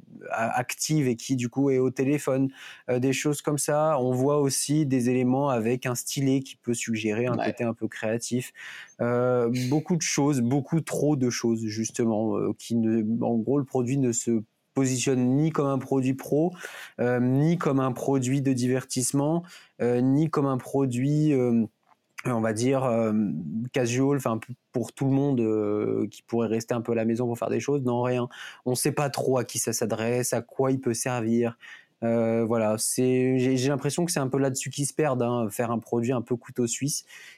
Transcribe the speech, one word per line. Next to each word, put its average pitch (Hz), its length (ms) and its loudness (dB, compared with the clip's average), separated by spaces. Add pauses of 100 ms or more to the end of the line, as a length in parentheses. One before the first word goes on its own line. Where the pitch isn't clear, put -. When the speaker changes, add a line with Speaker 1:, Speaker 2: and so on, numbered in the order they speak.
(300)
Speaker 1:
a-, - 280 -2
active 147 480 -2
et 123 80 2
qui, 135 220 -4
du 120 120 -2
coup, 139 220 0
est 131 80 2
au 131 120 2
téléphone, 135 580 0 (420)
euh, 123 80 2
des 131 140 2
choses 147 280 0
comme 147 180 -2
ça. 151 420 2
On 127 100 2
voit 135 300 2
aussi 143 460 2
des 127 220 2
éléments 127 400 2
avec 123 380 0
un 127 80 -2
stylet 135 460 0
qui - 160 -14
peut 120 180 -4
suggérer 110 520 -2
un 123 120 0
Speaker 2:
Ouais. 110 80 0
Speaker 1:
côté 113 180 -4
un 117 80 -2
peu 113 140 -6
créatif. 117 680 -4 (480)
Euh, 123 500 2 (200)
beaucoup 156 260 0
de 151 60 -2
choses, 143 380 2
beaucoup 139 400 0
trop 147 360 0
de 127 140 2
choses, 117 340 0
justement, 110 720 0
euh, 101 220 0
qui - 180 -4
ne, 113 260 2 (220)
en 117 120 0
gros, 117 220 0
le 139 60 0
produit 131 320 -2
ne 127 160 2
se 117 300 0 (320)
positionne 131 600 2
ni 156 140 2
comme 151 160 0
un 139 120 0
produit 135 360 0
pro, 151 380 0 (480)
euh, 123 180 0
ni 139 400 2
comme 139 220 2
un 131 120 0
produit 131 500 0
de 135 100 2
divertissement, 131 880 0 (380)
euh, 123 200 2
ni 139 300 4
comme 139 160 0
un 135 100 0
produit, 139 760 0
euh, 120 320 4 (600)
on 120 140 0
va 110 120 0
dire, 131 320 2
euh, 113 280 2 (600)
casual, 135 460 2
enfin, 117 200 -2
p-, 127 160 -12 (180)
pour 117 200 -4
tout 139 140 -2
le 135 60 4
monde, 135 280 2
euh, 110 720 0
qui - 120 -20
pourrait 117 260 -2
rester 113 260 -2
un 117 60 -2
peu 117 120 -4
à 113 40 0
la 113 80 0
maison 117 220 0
pour 117 120 -4
faire 113 120 -2
des 117 100 0
choses. 139 220 -2
Non, 120 200 0
rien. 123 260 -2 (380)
On 127 80 0
sait 139 180 0
pas 143 180 -2
trop 131 280 0
à 117 60 0
qui - 140 -8
ça - 140 -2
s'adresse, 113 600 0
à 120 100 0
quoi 131 280 -2
il 135 100 0
peut 120 140 0
servir. 117 640 0 (460)
Euh, 117 400 2
voilà, 110 340 2
c'est, 127 600 2
j'ai, 131 180 2
j'ai 127 120 2
l'impression 147 360 0
que 165 60 -2
c'est - 80 0
un 139 80 0
peu 135 120 0
là-dessus 135 320 0
qu'ils 139 160 -4
se - 60 -6
perdent, 135 300 0
hein, 120 280 0
faire 117 200 -4
un 117 80 -2
produit 117 320 -2
un 127 100 0
peu 117 140 -4
couteau 123 320 -4
suisse, - 380 -4 (340)